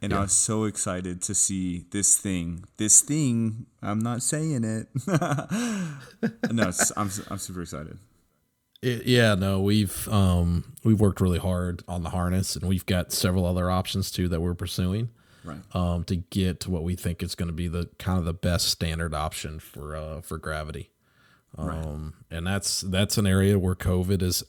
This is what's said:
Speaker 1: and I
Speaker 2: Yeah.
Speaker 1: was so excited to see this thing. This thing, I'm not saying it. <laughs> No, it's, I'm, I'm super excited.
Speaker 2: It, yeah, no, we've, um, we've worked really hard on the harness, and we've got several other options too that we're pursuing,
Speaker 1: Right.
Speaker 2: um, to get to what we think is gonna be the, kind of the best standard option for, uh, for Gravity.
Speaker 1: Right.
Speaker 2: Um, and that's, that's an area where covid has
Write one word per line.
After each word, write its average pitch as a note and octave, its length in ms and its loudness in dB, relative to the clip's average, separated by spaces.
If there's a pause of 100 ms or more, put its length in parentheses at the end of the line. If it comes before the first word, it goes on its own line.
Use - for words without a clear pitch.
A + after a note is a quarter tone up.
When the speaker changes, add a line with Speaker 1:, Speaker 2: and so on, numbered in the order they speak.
Speaker 1:
and G#2 100 -2
I G2+ 40 2
Speaker 2:
Yeah. G2 60 2
Speaker 1:
was G2 100 -2
so A2 320 2
excited F#2 580 -4
to G#2 120 -4
see F#2 560 0
this G2 280 2
thing. F2 460 -4 (120)
This G#2+ 240 6
thing, A#2 680 0 (160)
I'm G#2+ 180 -2
not A#2 220 -4
saying D3+ 420 -2
it. A2 240 -4 (180)
<laughs> F#3 1500 -2
No, A2 160 2
it's, - 280 0
I'm, G2+ 140 -2 (200)
I'm G2+ 80 -6
super F2+ 240 -8
excited. D#2+ 360 -10 (840)
Speaker 2:
It, B2 240 -2
yeah, A#2 280 6
no, F#2+ 260 2
we've, G2+ 480 2
um, F2+ 680 4 (100)
we've A2 160 6
worked G2+ 200 4
really F2+ 180 4
hard F2+ 500 -2
on F2+ 140 -4
the E2 80 -6
harness, F2+ 460 0
and E2+ 120 -4
we've F#2 180 0
got F2+ 260 0
several F#2 340 2
other F2+ 240 0
options F#2 400 0
too F#2 180 0
that E2+ 120 0
we're F2 140 0
pursuing, F#2+ 560 -2 (340)
Speaker 1:
Right. D2+ 140 -12 (160)
Speaker 2:
um, F2 300 2
to F#2+ 120 0
get F#2 440 0
to - 100 -6
what F2 140 0
we F2 100 -2
think F2 280 -4
is F2+ 120 -4
gonna E2+ 180 -4
be F2 160 -2
the, E2+ 200 -2 (100)
kind F#2 200 0
of E2+ 60 2
the E2 100 0
best F2 340 2
standard E2 460 -2
option D#2 460 -6
for, D2+ 360 -12
uh, D#2 240 -8
for D#2+ 180 -8
Gravity. D2+ 520 -8 (680)
Speaker 1:
Right. D#2+ 280 -4
Speaker 2:
Um, D#2 300 -8 (160)
and E2 160 -6
that's, F#2+ 360 -2
that's F#2+ 360 0
an G#2 80 4
area G2 320 6
where F2+ 160 2
covid F2+ 460 2
has F2+ 280 0